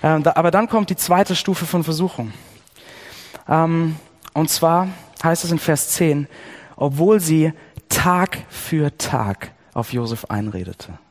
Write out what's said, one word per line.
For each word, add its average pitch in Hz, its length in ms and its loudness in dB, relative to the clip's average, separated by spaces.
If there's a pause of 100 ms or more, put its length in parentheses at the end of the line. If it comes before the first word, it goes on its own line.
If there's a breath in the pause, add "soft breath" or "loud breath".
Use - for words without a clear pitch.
Ähm, 156 180 4
da, 160 140 4
aber 165 160 4
dann 214 180 2
kommt 214 220 0
die 175 40 -2
zweite 185 400 2
Stufe 175 300 -2
von 170 180 0
Versuchung. 156 480 -4 (1160 loud breath)
Ähm, 165 480 2 (380 loud breath)
und 156 180 0
zwar 175 380 2 (340 loud breath)
heißt 165 220 0
es 170 60 -2
in 165 60 2
Vers - 320 0
zehn, 147 380 0 (480 loud breath)
"Obwohl 160 440 2
sie 160 340 2 (360 loud breath)
Tag 180 480 0 (120)
für 151 500 -2
Tag 107 520 -4 (220 soft breath)
auf - 200 -4
Josef 117 320 -4
einredete." 104 680 -8 (180)